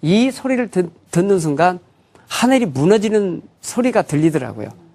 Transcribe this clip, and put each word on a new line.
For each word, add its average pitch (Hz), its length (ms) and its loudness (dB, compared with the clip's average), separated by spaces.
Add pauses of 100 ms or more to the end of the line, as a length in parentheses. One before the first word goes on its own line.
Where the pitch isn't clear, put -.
이 214 300 2
소리를 254 400 -4
듣-, 180 200 -2 (200)
듣는 190 280 2
순간 165 400 0 (480)
하늘이 247 380 2
무너지는 196 760 0 (200)
소리가 240 420 0
들리더라고요. 135 680 -2 (260)